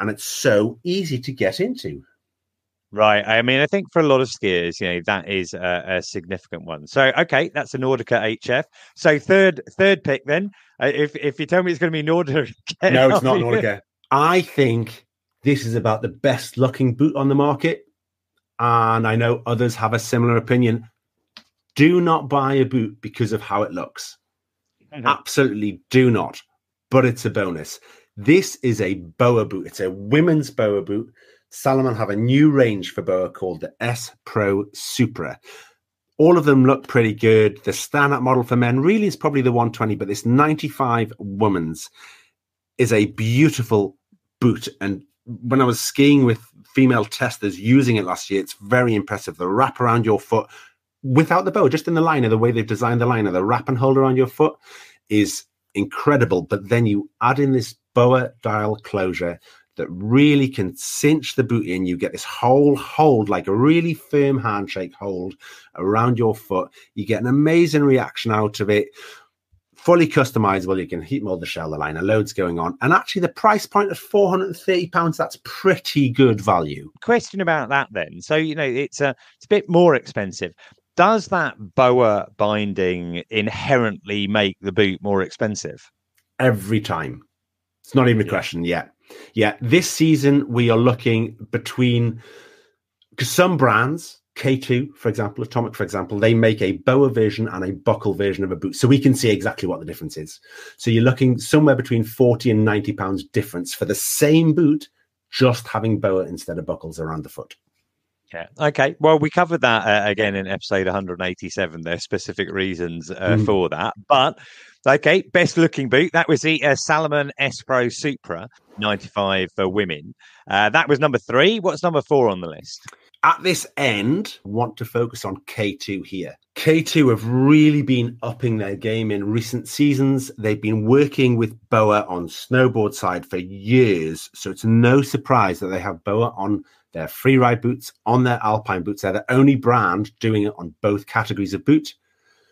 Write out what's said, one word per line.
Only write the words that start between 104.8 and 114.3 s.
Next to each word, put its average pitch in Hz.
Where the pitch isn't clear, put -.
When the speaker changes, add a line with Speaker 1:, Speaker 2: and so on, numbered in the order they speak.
Speaker 1:
just -
having 107
boa 95
instead 85
of 82
buckles 82
around 80
the -
foot. -
Speaker 2:
Yeah. 85
Okay. 147
Well, 156
we 151
covered 165
that, 113
uh, 104
again 101
in 95
episode 95
a 90
hundred 92
and 92
eighty-seven. 87
There 82
are 85
specific 92
reasons, 87
uh, 104
Speaker 1:
Mm. 107
Speaker 2:
for 95
that. 80
But, 139